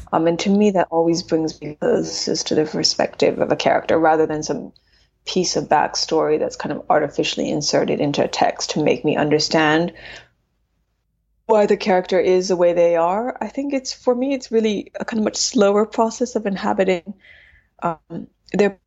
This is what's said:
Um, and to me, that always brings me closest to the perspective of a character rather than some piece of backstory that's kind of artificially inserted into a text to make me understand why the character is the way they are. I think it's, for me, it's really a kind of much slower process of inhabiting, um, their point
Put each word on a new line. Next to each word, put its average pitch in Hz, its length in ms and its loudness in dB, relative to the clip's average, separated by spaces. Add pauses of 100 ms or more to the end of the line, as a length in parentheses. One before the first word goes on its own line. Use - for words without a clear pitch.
(120)
Um, 160 140 0
and 170 140 0
to 202 100 -2
me, 208 220 4
that 180 180 0
always 165 320 2
brings 160 380 -2
me 151 200 -12
closest 165 680 -2
to - 60 -2
the 156 100 2
perspective - 760 0
of - 140 0
a 156 40 4
character - 420 2
rather 160 280 4
than 156 160 -4
some - 300 -6 (540)
piece - 300 -2
of 151 120 -2
backstory 151 720 0
that's 151 180 -4
kind - 160 -8
of - 160 -8
artificially 147 600 0
inserted 151 500 -2
into 143 240 0
a - 40 -2
text - 420 -4
to 156 120 -2
make 143 220 0
me 151 120 0
understand 156 760 2 (1500)
why 214 200 4
the 202 100 2
character 185 420 0
is 185 300 2
the 185 80 0
way 175 160 4
they 170 240 4
are. 196 440 0
I 220 80 -6
think 277 260 -6
it's, 262 180 -6
for - 220 0
me, 262 200 -2
it's 254 160 -8
really 220 480 0
a 208 60 -8
kind 226 160 -4
of 214 40 0
much 208 120 -2
slower 208 480 2
process 226 520 -2
of 214 100 -4
inhabiting, 196 680 -2 (680)
um, 165 460 -8 (240)
their 196 180 2
point 196 160 -14